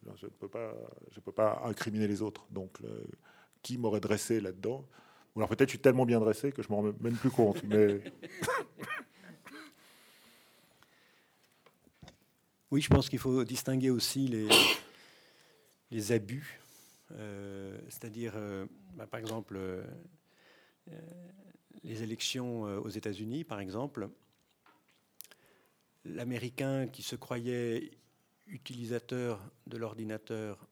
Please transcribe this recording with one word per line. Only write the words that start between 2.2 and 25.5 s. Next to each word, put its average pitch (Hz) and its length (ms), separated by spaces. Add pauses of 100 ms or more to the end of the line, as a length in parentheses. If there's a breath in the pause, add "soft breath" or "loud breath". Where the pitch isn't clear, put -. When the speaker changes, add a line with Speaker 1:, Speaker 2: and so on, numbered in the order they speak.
Speaker 1:
autres. 104 280
Donc, 95 300
le, 55 260 (540 soft breath)
qui 127 160
m'aurait 107 240
dressé 107 400
là-dedans ? 104 460 (480 soft breath)
Ou 107 60
alors 107 100
peut-être 131 180
je - 60
suis 123 40
tellement 127 280
bien 117 140
dressé 110 320
que 117 100
je 107 80
m'en 104 60
rends 104 240
même 117 160
plus 127 140
compte. 110 340
Mais 101 380
<laughs> - 680 (4000 soft breath)
Speaker 2:
Oui, 135 120
je - 60
pense 139 200
qu'il 131 100
faut 127 260
distinguer 131 440
aussi 131 400
les, 110 180 (1400 loud breath)
les 107 220
abus. 117 480 (520 loud breath)
Euh, 101 680 (100)
c'est-à-dire, 117 480
euh, 101 300 (280)
bah, 107 120
par 117 140
exemple, 110 360
euh, 95 260 (1080 soft breath)
euh, 160 100 (800)
les 113 200
élections, 117 640
euh, 101 120
aux 107 120
États-Unis, 107 540
par 104 160
exemple, 104 500 (1900 soft breath)